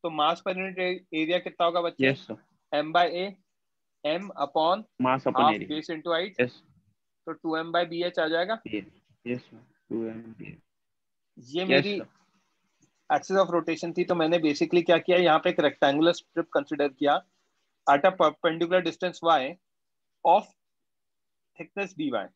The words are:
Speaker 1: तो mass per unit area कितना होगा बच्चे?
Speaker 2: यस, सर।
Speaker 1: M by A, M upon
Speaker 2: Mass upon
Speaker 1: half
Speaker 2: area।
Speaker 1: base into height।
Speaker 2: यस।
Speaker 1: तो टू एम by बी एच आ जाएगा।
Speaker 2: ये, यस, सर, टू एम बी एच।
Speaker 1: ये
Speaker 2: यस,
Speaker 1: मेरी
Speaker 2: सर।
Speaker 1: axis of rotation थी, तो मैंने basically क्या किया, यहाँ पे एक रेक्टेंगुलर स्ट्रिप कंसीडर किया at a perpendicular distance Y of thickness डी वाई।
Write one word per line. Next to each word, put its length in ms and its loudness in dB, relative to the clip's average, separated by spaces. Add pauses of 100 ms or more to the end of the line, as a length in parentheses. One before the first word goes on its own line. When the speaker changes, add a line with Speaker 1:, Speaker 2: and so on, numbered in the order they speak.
Speaker 1:
तो 80 -4
mass 300 0
per 120 -4
unit 240 -6 (360)
area 300 0
कितना 200 -4
होगा 160 0
बच्चे? 260 -2
Speaker 2:
यस, 200 -2
सर। 100 -12 (360)
Speaker 1:
M 200 -4
by 120 4 (120)
A, 80 -4 (800)
M 240 -4 (160)
upon 400 0 (180)
Speaker 2:
Mass 240 0
upon 160 0
Speaker 1:
half 120 4
Speaker 2:
area। 140 -8
Speaker 1:
base 220 -8
into 220 -6
height। 280 -4
Speaker 2:
यस। 220 -4 (640)
Speaker 1:
तो 60 -10
टू 240 -6
एम 160 -6
by 160 2
बी 160 -6
एच 140 -4
आ 100 0
जाएगा। 380 -2
Speaker 2:
ये, 180 -8 (420)
यस, 160 -6
सर, 220 -20 (260)
टू 160 -6
एम 160 -12 (100)
बी 140 -18
एच। 120 -18 (800)
Speaker 1:
ये 240 -6
Speaker 2:
यस, 60 -4
Speaker 1:
मेरी 300 0
Speaker 2:
सर। 100 -12 (1000)
Speaker 1:
axis 280 0
of 160 2
rotation 440 -2
थी, 60 0
तो 100 0
मैंने 260 2
basically 460 2
क्या 120 6
किया, 200 2
यहाँ 200 6
पे 120 2
एक 100 0
रेक्टेंगुलर 540 2
स्ट्रिप 400 -6
कंसीडर 360 -2
किया 300 0 (640)
at 180 4
a 120 8
perpendicular 680 2
distance 420 -6
Y 280 2 (680)
of 200 6 (1120)
thickness 400 -10
डी 120 -4
वाई। 260 -4